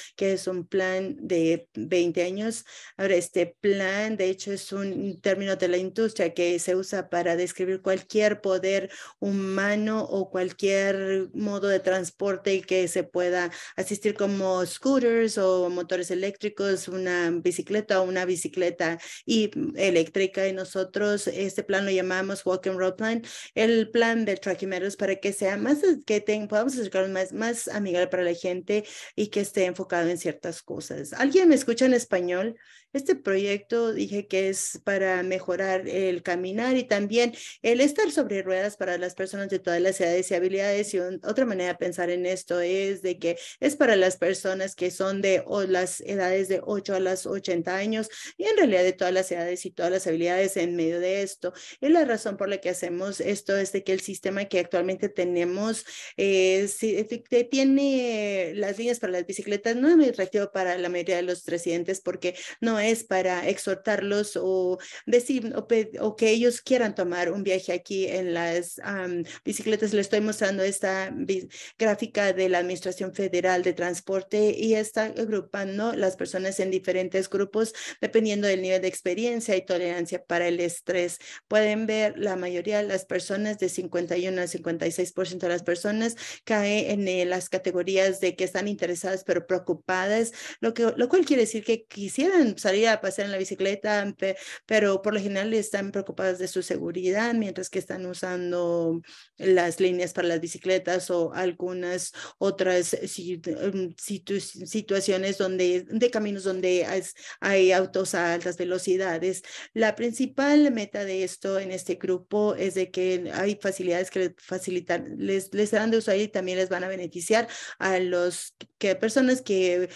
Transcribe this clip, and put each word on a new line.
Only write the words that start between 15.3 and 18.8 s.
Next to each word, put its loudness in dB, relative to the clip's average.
o 4
motores -4
eléctricos, -2
una 0
bicicleta 0
o 4
una -2
bicicleta -2